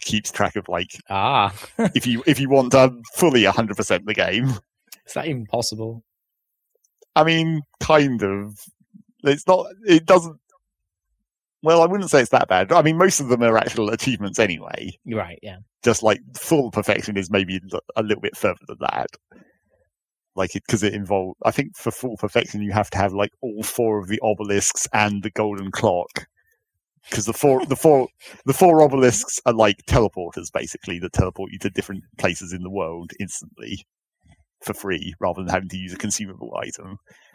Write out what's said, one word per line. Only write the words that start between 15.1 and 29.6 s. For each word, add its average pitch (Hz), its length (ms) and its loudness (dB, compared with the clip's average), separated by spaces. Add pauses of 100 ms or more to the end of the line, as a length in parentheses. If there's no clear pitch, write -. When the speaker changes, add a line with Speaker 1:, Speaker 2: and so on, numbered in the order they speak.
Speaker 2:
yeah. 95 160 -16 (240)
Speaker 1:
Just, 117 200 2
like, 107 180 2 (160)
full 139 340 0
perfection 104 460 -2
is 95 140 -4
maybe 95 280 0 (140)
l-, 90 80 -6 (160)
a 113 60 -2
little 107 180 -2
bit - 160 -8
further - 300 -2
than - 140 -14
that. 62 260 -4 (1300)
Like, 95 220 -4
it, 98 100 -4
'cause 101 160 0
it 104 120 0
involved, 95 500 -4
I - 80 4
think - 240 -4
for - 160 -4
full 120 240 -10
perfection, 104 460 -4
you 101 100 -6
have 104 180 0
to - 80 -6
have, 95 140 0
like, 90 180 -2 (120)
all 110 200 -10
four 110 380 -2
of 90 80 -12
the 107 140 -4
obelisks 104 720 -2
and 104 300 0
the 113 80 -6
golden 101 400 -6
clock. - 560 -2 (840)
'Cause - 160 -4
the 113 80 -4
four, 131 320 2
the 135 100 -2
four, 139 320 4 (180)
Speaker 2:
<laughs> - 200 -12
Speaker 1:
the 135 80 0
four 165 280 8
obelisks 131 640 4
are, 123 60 4
like, 110 240 2 (100)